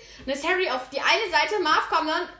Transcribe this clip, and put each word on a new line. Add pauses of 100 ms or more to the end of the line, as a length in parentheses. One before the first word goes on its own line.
(260)
Und
ist
Harry
auf
die
eine
Seite,
Marv
kam
dann, (120)